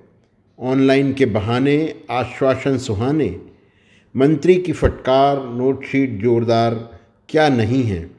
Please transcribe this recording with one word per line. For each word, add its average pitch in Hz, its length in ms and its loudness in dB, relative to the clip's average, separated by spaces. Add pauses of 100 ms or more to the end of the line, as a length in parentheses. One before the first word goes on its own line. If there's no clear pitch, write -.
(600)
ऑनलाइन 135 540 2
के 135 120 2
बहाने 117 520 0 (340)
आश्वासन 127 680 -2
सुहाने, 120 520 -2 (880)
मंत्री 151 400 4
की 175 180 -2
फटकार, 135 720 2
नोटशीट 123 760 -2
जोरदार, 117 520 2 (560)
क्या 156 200 2
नहीं 120 340 0
है। 87 360 -4